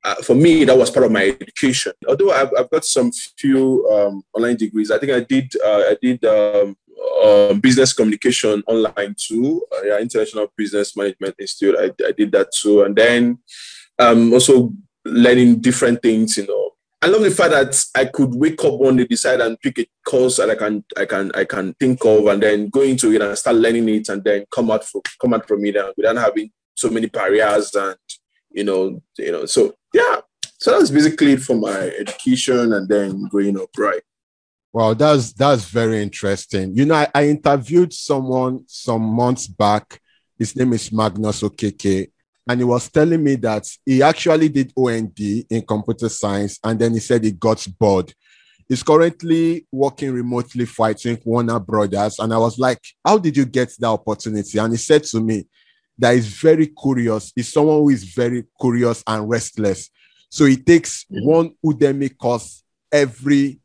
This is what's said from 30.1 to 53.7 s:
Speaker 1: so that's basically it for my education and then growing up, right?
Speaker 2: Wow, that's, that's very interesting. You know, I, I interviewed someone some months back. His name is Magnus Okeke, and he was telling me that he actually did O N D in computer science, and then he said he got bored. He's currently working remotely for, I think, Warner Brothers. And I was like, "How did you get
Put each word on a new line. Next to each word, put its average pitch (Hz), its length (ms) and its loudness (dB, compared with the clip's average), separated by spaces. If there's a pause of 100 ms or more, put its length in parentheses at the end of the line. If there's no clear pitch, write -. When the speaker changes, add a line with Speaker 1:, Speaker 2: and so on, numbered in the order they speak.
Speaker 1:
so - 140 0
that's - 180 2
basically 147 440 2
it 131 80 -4
for 131 120 -2
my 107 160 -2
education 117 1000 -2
and 98 160 -2
then 98 400 -2
growing 101 320 -2
up, 92 180 -14
right? 92 240 -2 (680)
Speaker 2:
Wow, 110 220 2
that's, 135 380 2
that's 131 340 0
very 110 360 -2
interesting. 98 720 -6
You 127 100 2
know, 160 120 2
I, 147 180 2
I 147 140 2
interviewed 147 640 0
someone 127 760 -4
some 113 360 -6
months 120 440 -2
back. 104 540 -2 (380)
His 113 180 -6
name 127 160 0
is 110 200 -6
Magnus 107 500 -2
Okeke, 98 680 -4 (400)
and 123 100 0
he 123 40 0
was 123 240 0
telling 160 340 0
me 139 140 0
that 110 300 -4 (180)
he 131 180 2
actually 160 480 2
did 135 260 -2
O 127 120 0
N 113 180 -2
D 104 420 -6
in 117 140 -2
computer 110 460 -4
science, 101 540 -6
and 113 160 -2
then 117 140 0
he 113 80 -2
said 117 240 0
he 110 80 0
got 110 340 -2 (120)
bored. 98 340 2 (560)
He's 127 140 -4
currently 165 880 0
working 139 400 -4
remotely 123 520 -6
for, 113 220 -2
I 110 80 0
think, 117 300 -6
Warner 117 360 -2
Brothers. 104 580 -2
And 110 140 -2
I 113 60 2
was 113 200 0
like, 127 220 0 (240)
"How 208 140 4
did 165 180 0
you 139 80 2
get 123 340 -2